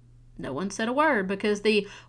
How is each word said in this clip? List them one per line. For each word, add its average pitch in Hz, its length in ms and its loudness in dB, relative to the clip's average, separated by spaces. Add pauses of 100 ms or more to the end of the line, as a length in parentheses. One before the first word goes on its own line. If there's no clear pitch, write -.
(420)
No 143 120 -6
one 180 160 -4
said 220 180 -4
a 247 60 -2
word 262 340 2
because 202 360 -2
the 214 220 4 (240)